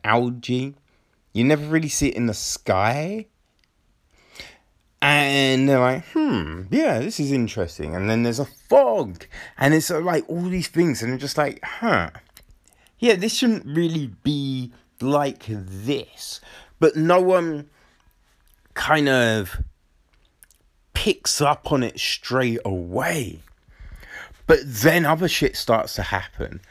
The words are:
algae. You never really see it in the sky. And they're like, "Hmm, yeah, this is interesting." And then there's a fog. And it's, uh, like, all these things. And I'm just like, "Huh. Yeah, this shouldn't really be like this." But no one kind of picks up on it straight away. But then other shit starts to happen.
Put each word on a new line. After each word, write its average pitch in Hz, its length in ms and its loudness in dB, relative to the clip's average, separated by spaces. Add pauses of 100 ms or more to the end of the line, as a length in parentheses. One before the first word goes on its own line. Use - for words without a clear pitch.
algae. 123 720 0 (580)
You 113 100 2
never 147 220 2
really 156 240 0
see 139 180 0
it - 60 -2
in 117 100 -2
the 117 80 0
sky. 139 920 -2 (1800)
And 139 640 4
they're 139 100 6
like, 131 280 2
"Hmm, 92 640 -2
yeah, 247 300 2
this 120 200 -4
is 139 120 -2
interesting." 95 640 -2
And 95 140 -2
then 113 140 2
there's 120 180 0
a 139 60 -4
fog. 214 800 0 (320)
And 139 160 4
it's, 156 160 2
uh, 160 100 -2
like, 170 260 -2
all 170 140 -6
these 180 280 -4
things. 160 340 0
And 120 100 -2
I'm 131 60 -6
just 135 180 -8
like, 147 260 -2
"Huh. 113 480 -2 (880)
Yeah, 226 180 4
this 185 180 -2
shouldn't 226 320 0
really 160 400 -2 (160)
be 135 500 -4 (300)
like 143 440 0
this." 107 920 -8 (380)
But 151 180 4
no 165 240 4
one 170 500 0 (1040)
kind 151 340 2
of 113 540 0 (1300)
picks - 480 -2
up 147 300 0
on 135 120 2
it - 160 -4
straight 123 640 -2
away. 95 760 -4 (1080)
But 156 180 6
then 147 420 2
other 160 220 2
shit - 280 0
starts - 380 0
to 101 80 -4
happen. - 580 -6 (100)